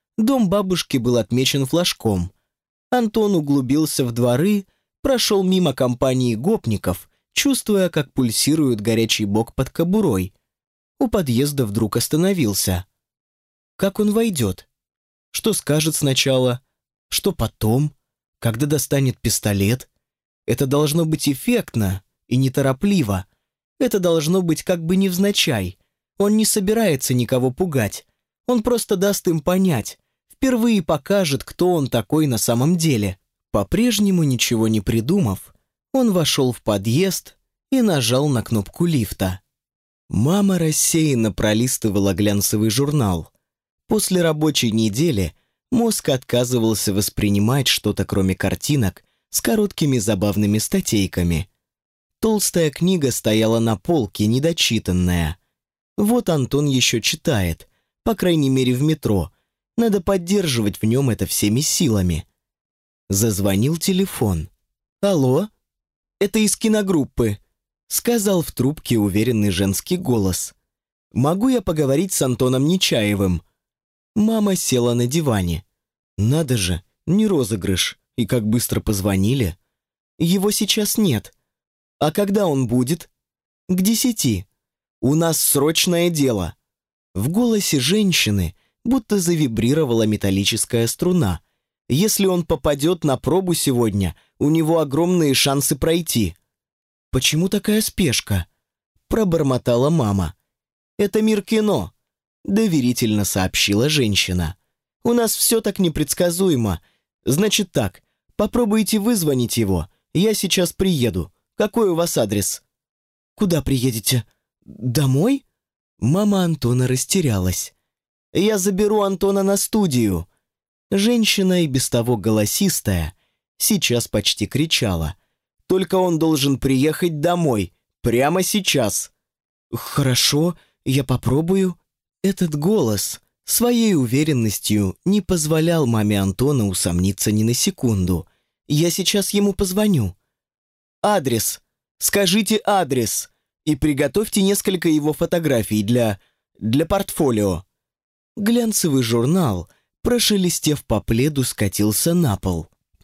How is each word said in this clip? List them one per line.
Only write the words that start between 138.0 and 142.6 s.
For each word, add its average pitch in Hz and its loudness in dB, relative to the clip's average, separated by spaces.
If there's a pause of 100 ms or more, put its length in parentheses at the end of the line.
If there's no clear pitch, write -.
«Я 160 0
сейчас 190 -2
ему 202 2
позвоню». 185 0 (840)
«Адрес. 139 0 (380)
Скажите 202 0